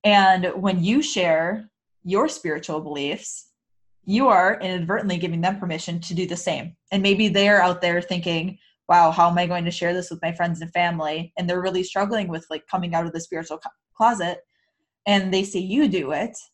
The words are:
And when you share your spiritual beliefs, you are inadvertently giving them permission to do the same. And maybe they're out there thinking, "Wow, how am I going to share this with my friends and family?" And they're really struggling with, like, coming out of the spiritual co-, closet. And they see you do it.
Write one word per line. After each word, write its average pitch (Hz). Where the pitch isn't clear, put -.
And 190
when 185
you 226
share 180
your 196
spiritual 160
beliefs, 147
you 233
are 190
inadvertently 185
giving 170
them 190
permission 170
to 165
do 175
the 175
same. 156
And 196
maybe 202
they're 202
out 180
there 175
thinking, 175
"Wow, 170
how 170
am 175
I 175
going 170
to 170
share 175
this 180
with 170
my 165
friends 170
and 165
family?" 165
And 180
they're 180
really 185
struggling 202
with, 160
like, 156
coming 175
out 165
of 165
the 165
spiritual 165
co-, -
closet. 196
And 196
they 190
see 196
you 214
do 170
it. 185